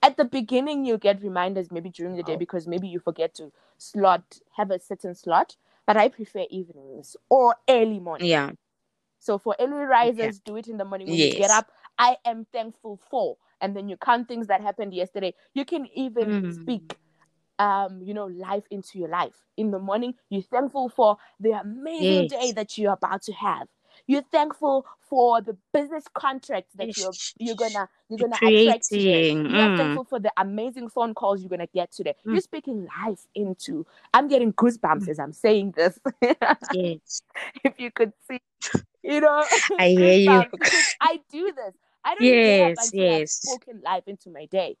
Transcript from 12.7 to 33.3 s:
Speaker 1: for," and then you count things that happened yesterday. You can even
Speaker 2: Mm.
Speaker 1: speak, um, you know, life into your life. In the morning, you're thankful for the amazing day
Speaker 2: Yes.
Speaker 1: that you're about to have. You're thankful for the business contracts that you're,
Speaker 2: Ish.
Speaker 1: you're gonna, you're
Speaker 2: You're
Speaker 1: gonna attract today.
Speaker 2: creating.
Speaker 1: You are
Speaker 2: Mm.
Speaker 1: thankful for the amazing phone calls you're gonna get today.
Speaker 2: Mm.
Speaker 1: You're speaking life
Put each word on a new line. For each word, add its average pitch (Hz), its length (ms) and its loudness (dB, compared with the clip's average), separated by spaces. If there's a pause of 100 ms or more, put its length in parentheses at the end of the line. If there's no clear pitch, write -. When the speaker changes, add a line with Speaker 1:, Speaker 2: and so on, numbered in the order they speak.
Speaker 1:
for," 202 400 -4 (240)
and 196 160 -4
then 202 100 -10
you 190 80 -10
count 240 320 0
things 233 200 -8
that 196 120 2
happened 202 340 -6
yesterday. 185 400 -6 (200)
You 277 100 -4
can 285 240 -6
even 233 420 -4 (140)
Speaker 2:
Mm. 170 180 -8
Speaker 1:
speak, 165 360 -10 (640)
um, 196 420 0
you 190 120 -10
know, 208 120 -8
life 185 440 -8
into 196 300 -14
your 170 80 -6
life. 165 380 -6 (100)
In 220 160 -2
the 190 80 -4
morning, 220 360 -6 (140)
you're 196 120 -4
thankful 254 480 -4
for 214 280 4 (220)
the 220 120 0
amazing 208 760 -2
day - 200 -4
Speaker 2:
Yes. 240 80 -4
Speaker 1:
that 214 220 -8
you're 208 160 0
about 185 300 -4
to - 100 -12
have. 185 360 -6 (380)
You're 277 160 0
thankful 294 640 0 (140)
for 240 400 2
the 220 140 -8 (180)
business 294 380 -2
contracts 262 640 -6
that 202 240 -10
you're, 190 140 -6
Speaker 2:
Ish. - 260 -12
Speaker 1:
you're 226 180 -6
gonna, 208 320 -4 (220)
you're 220 80 -10
Speaker 2:
You're 233 100 0
Speaker 1:
gonna 233 80 -4
attract 220 540 6
today. 202 140 0 (260)
Speaker 2:
creating. 151 160 0
Speaker 1:
You 151 160 -2
are 214 80 6
Speaker 2:
Mm. 185 80 2
Speaker 1:
thankful 151 280 0
for 247 140 -6
the 214 160 -2
amazing 226 540 -6
phone 233 240 -2
calls 202 280 -2
you're 185 80 -14
gonna 175 180 -6
get 180 240 -4
today. 156 240 -6 (100)
Speaker 2:
Mm. 220 80 -2
Speaker 1:
You're 370 80 2
speaking 240 460 -10 (120)
life 202 360 -8